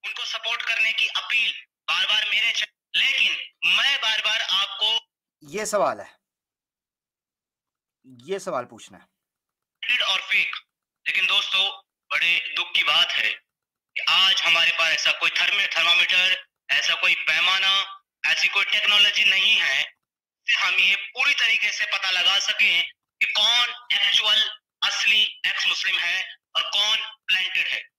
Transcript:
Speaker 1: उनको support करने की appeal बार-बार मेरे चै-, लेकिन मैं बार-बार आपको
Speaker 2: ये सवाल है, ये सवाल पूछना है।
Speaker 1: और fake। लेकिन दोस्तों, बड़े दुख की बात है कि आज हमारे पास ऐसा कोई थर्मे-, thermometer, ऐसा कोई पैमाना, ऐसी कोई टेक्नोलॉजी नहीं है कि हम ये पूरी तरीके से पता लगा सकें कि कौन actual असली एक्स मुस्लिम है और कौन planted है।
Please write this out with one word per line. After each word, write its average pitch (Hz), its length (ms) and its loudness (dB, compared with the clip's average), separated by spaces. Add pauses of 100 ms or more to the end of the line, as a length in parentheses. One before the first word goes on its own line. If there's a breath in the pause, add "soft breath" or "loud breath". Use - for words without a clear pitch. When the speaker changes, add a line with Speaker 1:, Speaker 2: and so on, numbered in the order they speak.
Speaker 1:
उनको - 200 -8
support - 360 -6
करने 226 320 0
की 226 140 2
appeal - 440 0 (380)
बार-बार 190 400 0
मेरे 220 220 0
चै-, - 180 -2 (260)
लेकिन 262 360 2 (460)
मैं 262 200 2
बार-बार 220 440 -2
आपको - 580 -2 (440)
Speaker 2:
ये 165 220 -8
सवाल 156 340 0
है, - 200 -20 (1900)
ये 131 320 -10
सवाल 151 260 -6
पूछना 107 320 -20
है। - 220 -20 (880)
Speaker 1:
और - 140 -4
fake। - 360 -4 (520)
लेकिन 190 200 0
दोस्तों, 196 540 -2 (300)
बड़े 170 440 -2
दुख 175 200 -4
की - 80 2
बात 156 280 2
है 107 200 -2 (640)
कि - 140 -8
आज 185 320 4
हमारे 165 300 4
पास 165 200 0
ऐसा 151 200 0
कोई 165 180 -2
थर्मे-, 180 480 0
thermometer, 180 680 2 (260)
ऐसा 151 220 0
कोई 175 220 2
पैमाना, 185 880 0 (240)
ऐसी 165 220 0
कोई 196 180 0
टेक्नोलॉजी 208 600 2
नहीं 202 300 4
है 151 280 0 (640)
कि - 80 0
हम 185 200 0
ये 196 220 4
पूरी 254 380 -2
तरीके 226 380 0
से 208 140 -4
पता 190 260 -2
लगा 185 280 2
सकें 190 480 0 (320)
कि - 180 -2
कौन 220 320 2 (240)
actual 208 560 2 (340)
असली 202 640 0
एक्स 190 200 -4
मुस्लिम - 280 -2
है 175 420 -4 (180)
और - 60 0
कौन - 360 0 (300)
planted 185 400 0
है। 117 140 -4 (180)